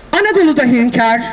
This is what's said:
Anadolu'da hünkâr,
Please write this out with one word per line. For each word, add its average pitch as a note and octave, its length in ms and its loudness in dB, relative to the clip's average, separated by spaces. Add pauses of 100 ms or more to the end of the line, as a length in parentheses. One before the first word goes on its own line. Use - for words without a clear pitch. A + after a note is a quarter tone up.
(120)
Anadolu'da E4+ 520 0
hünkâr, A#3+ 580 0 (120)